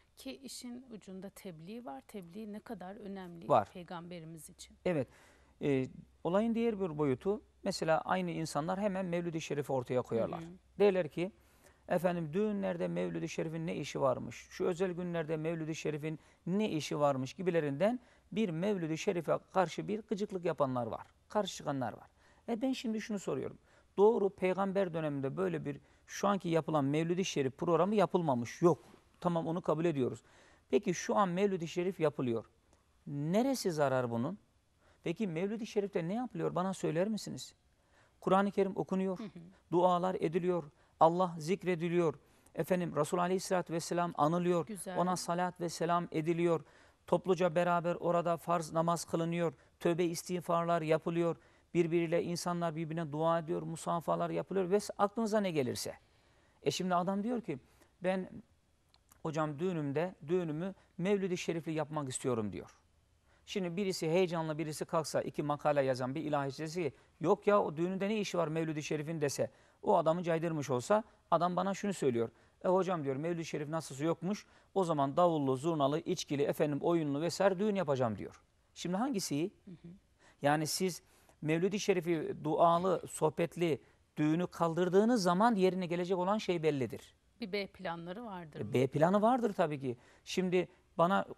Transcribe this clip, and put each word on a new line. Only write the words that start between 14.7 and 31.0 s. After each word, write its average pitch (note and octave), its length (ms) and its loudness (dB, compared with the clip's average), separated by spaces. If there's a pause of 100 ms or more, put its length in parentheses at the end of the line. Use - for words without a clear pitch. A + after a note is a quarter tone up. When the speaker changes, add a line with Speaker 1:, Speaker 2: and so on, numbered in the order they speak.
Speaker 2:
günlerde E3+ 460 -4
Mevlid-i D#3+ 380 -4
Şerif'in D#3 440 -6 (280)
ne G#3 220 0
işi D#3 300 -2
varmış?" C3+ 340 2
gibilerinden E3+ 680 0 (320)
bir G3+ 180 0
Mevlid-i E3 480 -2
Şerif'e D#3+ 420 0 (140)
karşı E3 340 0
bir G#3+ 140 -4
gıcıklık F#3+ 440 -4
yapanlar C3 420 0
var, F2+ 200 -8 (220)
karşı G3+ 260 -2
çıkanlar C3 380 -4
var. - 140 -18 (420)
E A3+ 120 -2
ben C4 120 0
şimdi A3 280 -4
şunu G3+ 180 -4
soruyorum. C#3 380 -6 (400)
Doğru, G3+ 320 6
peygamber F#3 640 0
döneminde C#3+ 440 -2
böyle E3 280 -2
bir C#3+ 120 -6 (300)
şu - 200 -2
anki G3 220 0
yapılan D#3+ 360 2
Mevlid-i E3 400 0
Şerif C3 320 -2
programı E3+ 380 4
yapılmamış, D#3+ 640 2
yok. E3+ 220 6 (360)
Tamam, E3+ 280 0
onu E3+ 140 -2
kabul E3 240 0
ediyoruz. B2+ 380 0 (460)
Peki G3+ 240 2
şu A3+ 220 -2